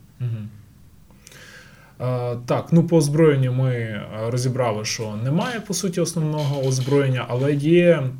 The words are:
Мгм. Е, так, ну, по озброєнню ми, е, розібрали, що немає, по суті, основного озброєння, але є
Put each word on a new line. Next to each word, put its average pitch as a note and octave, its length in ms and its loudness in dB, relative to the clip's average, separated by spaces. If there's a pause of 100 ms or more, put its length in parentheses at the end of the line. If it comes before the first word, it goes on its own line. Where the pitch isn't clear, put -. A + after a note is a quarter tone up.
(200)
Мгм. A2 300 -8 (1500)
Е, B2 340 -4 (100)
так, C#3 260 -2
ну, E3 120 6
по E3+ 140 2
озброєнню C#3+ 560 4
ми, C3 180 0
е, A2 360 -6 (200)
розібрали, A#2+ 580 -2
що G#2+ 380 -6
немає, G#3+ 360 -2
по G3+ 140 -8
суті, F3 280 -4
основного D3+ 680 -2
озброєння, C3 600 2
але C3+ 240 0
є D#3+ 500 4 (160)